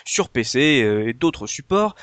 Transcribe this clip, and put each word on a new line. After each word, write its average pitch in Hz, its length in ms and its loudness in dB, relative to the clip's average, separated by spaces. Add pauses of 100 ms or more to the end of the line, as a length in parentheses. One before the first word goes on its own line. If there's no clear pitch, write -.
sur - 240 -2
P 120 160 -2
C, 139 380 2
euh, 107 260 2
et 117 60 -4
d'autres 139 320 -2
supports. 202 560 -2